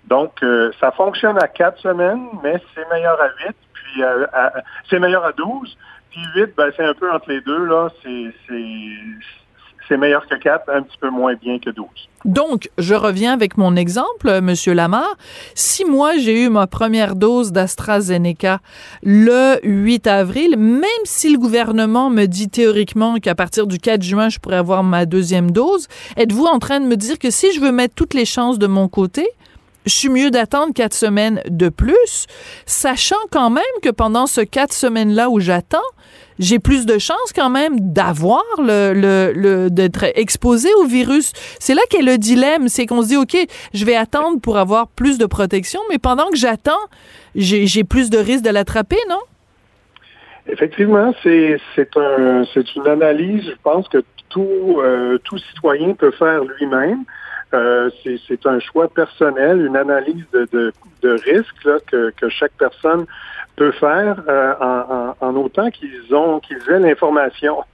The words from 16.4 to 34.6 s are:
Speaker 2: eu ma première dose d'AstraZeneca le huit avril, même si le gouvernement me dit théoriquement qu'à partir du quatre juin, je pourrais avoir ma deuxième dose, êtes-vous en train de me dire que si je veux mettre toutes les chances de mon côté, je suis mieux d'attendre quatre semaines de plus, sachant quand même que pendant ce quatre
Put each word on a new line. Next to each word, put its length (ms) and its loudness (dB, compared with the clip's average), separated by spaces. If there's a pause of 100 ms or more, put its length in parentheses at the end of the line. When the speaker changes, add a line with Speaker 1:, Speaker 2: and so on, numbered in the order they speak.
Speaker 2:
eu 60 2
ma 160 2
première 500 -2
dose 340 2
d'AstraZeneca 1080 -2 (420)
le 600 6
huit 440 0
avril, 520 2
même 460 2
si 280 0
le 60 4
gouvernement 720 2
me 160 4
dit 240 -4
théoriquement 640 2
qu'à 200 -2
partir 320 -2
du 120 -4
quatre 240 0
juin, 260 0
je 100 -6
pourrais 180 -4
avoir 260 0
ma 240 2
deuxième 440 0
dose, 380 0 (300)
êtes-vous 260 2
en 140 2
train 220 -2
de 60 -2
me 100 2
dire 220 -4
que 120 -2
si 240 2
je 80 -4
veux 100 2
mettre 220 0
toutes 180 -2
les 140 0
chances 320 -2
de 80 2
mon 220 2
côté, 380 -2 (600)
je 60 -2
suis 160 0
mieux 220 2
d'attendre 420 0
quatre 220 -2
semaines 520 0
de 220 0
plus, 580 2 (380)
sachant 560 -2 (100)
quand 200 2
même 120 0 (200)
que 80 2
pendant 360 0
ce 140 -2
quatre 320 -2